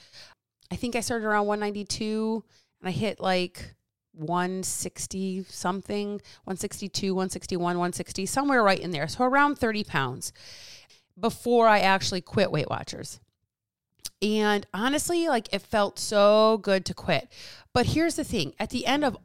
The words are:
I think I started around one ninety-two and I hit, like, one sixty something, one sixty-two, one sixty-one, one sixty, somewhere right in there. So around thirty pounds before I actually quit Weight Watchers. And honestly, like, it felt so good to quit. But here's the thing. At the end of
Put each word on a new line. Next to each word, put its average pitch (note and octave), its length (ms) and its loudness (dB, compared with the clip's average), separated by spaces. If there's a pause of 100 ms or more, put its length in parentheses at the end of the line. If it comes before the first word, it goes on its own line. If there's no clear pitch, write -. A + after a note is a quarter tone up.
(720)
I F#3 60 -6
think A#3+ 200 -4
I A#3 40 -2
started A3+ 260 -4
around G#3 200 2
one G#3 140 0
ninety-two G#3+ 840 -2 (380)
and - 80 -8
I F#3 40 -2
hit, G3+ 280 -4
like, F#3 540 -2 (380)
one F3+ 500 -2
sixty F#3+ 840 -6
something, G3+ 760 -6 (220)
one F#3 120 -6
sixty-two, G3 580 -4
one F#3 140 0
sixty-one, F3 500 -4
one F3 140 0
sixty, - 320 -8
somewhere C4 380 2
right G3 180 6
in F#3+ 120 -6
there. D#3 160 -2
So - 160 -2
around C#4 320 4
thirty G#3+ 280 -2
pounds C3+ 480 -4 (880)
before A3+ 480 4
I G#3 120 8
actually F#3+ 420 2
quit - 280 2
Weight D3+ 200 0
Watchers. - 500 -8 (1000)
And G#3 500 2
honestly, D4+ 560 0
like, A#3+ 240 -2
it G3 80 -2
felt - 380 0
so G#3+ 640 6
good F#3+ 240 2
to F3+ 80 -4
quit. - 360 -2 (440)
But B3 120 4
here's D#4+ 300 2
the - 80 -4
thing. F3 340 -4
At - 120 -6
the B3 160 -4
end C#4+ 180 2
of G#3+ 200 -2